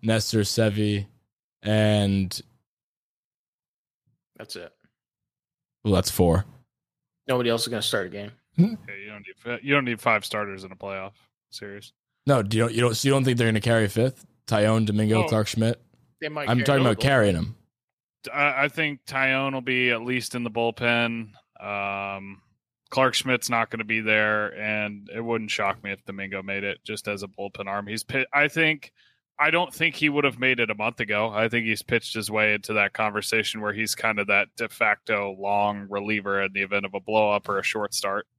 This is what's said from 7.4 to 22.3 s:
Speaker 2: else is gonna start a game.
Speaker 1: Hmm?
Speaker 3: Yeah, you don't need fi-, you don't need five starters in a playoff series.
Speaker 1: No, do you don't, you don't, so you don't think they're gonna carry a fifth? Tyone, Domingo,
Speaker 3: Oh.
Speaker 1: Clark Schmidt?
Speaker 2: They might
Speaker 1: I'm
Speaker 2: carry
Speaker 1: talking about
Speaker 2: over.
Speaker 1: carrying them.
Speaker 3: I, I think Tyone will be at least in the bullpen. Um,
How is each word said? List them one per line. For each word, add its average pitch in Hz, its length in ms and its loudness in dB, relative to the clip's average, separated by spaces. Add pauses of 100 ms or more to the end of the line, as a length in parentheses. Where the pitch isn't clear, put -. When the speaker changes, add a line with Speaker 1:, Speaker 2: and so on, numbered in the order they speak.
Speaker 2:
else 117 120 2
is - 60 -4
gonna 113 140 -4
start 101 240 -2
a 87 40 -12
game. 101 220 -12 (240)
Speaker 1:
Hmm? 208 180 6 (140)
Speaker 3:
Yeah, 101 140 -14
you 104 60 -14
don't 104 180 -16
need 95 100 -18
fi-, 120 260 -6
you 139 120 0
don't 139 100 2
need 117 160 -4
five 110 240 2
starters 98 400 -6
in 92 80 -16
a 95 40 -18
playoff 98 360 -10 (380)
series. 101 420 -16 (340)
Speaker 1:
No, 135 160 4
do 101 140 -2
you 113 80 4
don't, 117 100 -2
you 113 60 0
don't, 120 160 2
so 135 120 0
you 135 60 4
don't 135 100 2
think 123 140 2
they're 117 100 4
gonna 110 120 2
carry 113 240 4
a 101 40 0
fifth? 123 380 0 (200)
Tyone, 110 400 4
Domingo, 107 360 2
Speaker 3:
Oh. - 60 0
Speaker 1:
Clark 110 200 2
Schmidt? 113 320 0 (400)
Speaker 2:
They 156 80 -6
might 151 200 -6
Speaker 1:
I'm 120 100 4
Speaker 2:
carry 117 80 2
Speaker 1:
talking 139 160 4
about 123 160 6
Speaker 2:
over. - 20 -6
Speaker 1:
carrying 120 340 4
them. 82 220 -2 (760)
Speaker 3:
I, 143 320 2
I 147 40 0
think 147 380 -4
Tyone 135 460 0
will 135 80 -4
be 127 300 0
at 117 120 0
least 123 320 -4
in 123 100 -4
the 113 60 -4
bullpen. 117 800 0 (300)
Um, 98 840 -8 (480)